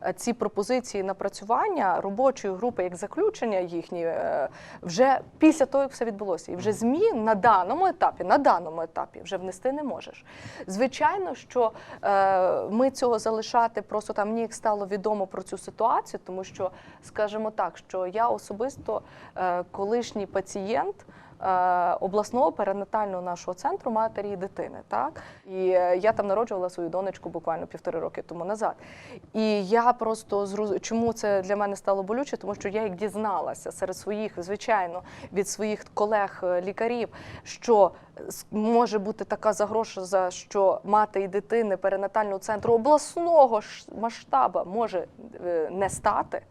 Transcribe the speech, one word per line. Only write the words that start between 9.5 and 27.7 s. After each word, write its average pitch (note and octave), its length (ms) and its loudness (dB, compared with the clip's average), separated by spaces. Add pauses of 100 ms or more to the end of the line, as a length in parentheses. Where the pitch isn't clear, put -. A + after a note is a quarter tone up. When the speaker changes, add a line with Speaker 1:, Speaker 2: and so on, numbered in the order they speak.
Speaker 1:
не D4 120 -4
можеш. - 420 -10 (420)
Звичайно, D4 680 0
що, A3+ 360 0 (320)
е, F#3+ 680 4
ми B3+ 220 4
цього A#3+ 280 2
залишати A3+ 600 0
просто G#3+ 320 -6
там, G#3 140 0
мені A3+ 140 -2
як A3+ 120 -6
стало G#3 340 -2
відомо G3+ 400 -2
про F#3+ 160 -10
цю G3 140 -10
ситуацію, - 680 -2
тому F#3 180 -8
що, F#3 280 -6 (320)
скажімо G#3+ 480 -4
так, G3 260 -4
що F#3 300 -6
я A3 200 0
особисто, G#3+ 720 -4 (360)
е, F3+ 340 0
колишній G#3 540 -2
пацієнт, G3+ 720 -4 (460)
е, F3+ 520 2
обласного G#3+ 580 0
перинатального G3 720 -2
нашого F3+ 340 -6
центру D#4 360 -4
матері A3 380 -2
і G3+ 60 -6
дитини, - 520 -8
так? C4 340 -4 (240)
І, F#3 240 0
е, F3+ 280 4
я G#3+ 160 4
там G#3 140 0
народжувала G3 420 0
свою E3+ 200 -6
донечку F#3 400 -6
буквально E3+ 380 -6
півтори E3 320 -8